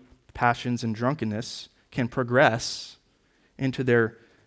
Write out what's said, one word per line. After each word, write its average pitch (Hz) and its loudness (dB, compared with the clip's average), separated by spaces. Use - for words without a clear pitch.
passions, 120 0
and 113 -2
drunkenness 117 -4
can 123 -2
progress 123 0
into 135 -2
their 117 2